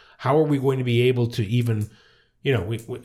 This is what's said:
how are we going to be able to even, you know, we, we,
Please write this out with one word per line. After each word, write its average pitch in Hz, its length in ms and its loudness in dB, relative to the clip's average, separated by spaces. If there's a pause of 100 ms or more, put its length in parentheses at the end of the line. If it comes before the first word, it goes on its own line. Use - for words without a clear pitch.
(180)
how 139 200 0
are 156 60 4
we 147 140 2
going 131 200 0
to 127 60 -4
be 120 180 2
able 123 260 2
to 117 160 -4
even, 110 460 0 (520)
you 139 120 0
know, 101 80 0
we, 110 260 -6
we, 123 160 -10